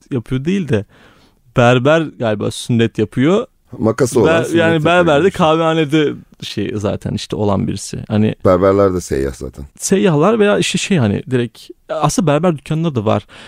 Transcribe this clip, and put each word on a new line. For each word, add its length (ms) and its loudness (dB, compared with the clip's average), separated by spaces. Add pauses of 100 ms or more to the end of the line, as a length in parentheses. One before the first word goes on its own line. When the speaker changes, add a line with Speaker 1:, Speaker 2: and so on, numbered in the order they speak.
(120)
Speaker 1:
yapıyor 340 -4
değil 240 -2
de... 160 -2 (720)
Berber 440 4
galiba 500 -4
sünnet 460 0
yapıyor. 480 0 (320)
Speaker 2:
Makası 420 0
olan 140 4
Speaker 1:
Ber-, 100 0
Speaker 2:
sünnet 160 0
Speaker 1:
yani 260 2
berber 200 4
de 60 4
Speaker 2:
yapıyormuş. 220 2
Speaker 1:
kahvehanede 800 0 (280)
şey 340 -6
zaten 380 -4
işte 220 -8
olan 320 0
birisi. 400 -8
Hani 280 0 (100)
Speaker 2:
Berberler 480 4
de 80 -4
seyyah 320 -4
zaten. 320 -14 (140)
Speaker 1:
Seyyahlar 600 2
veya 200 2
işte 180 -2
şey 200 -2
hani 340 0
direkt 300 -4 (280)
aslında 380 0
berber 300 0
dükkanları 380 -4
da 100 -2
var. 220 0 (200)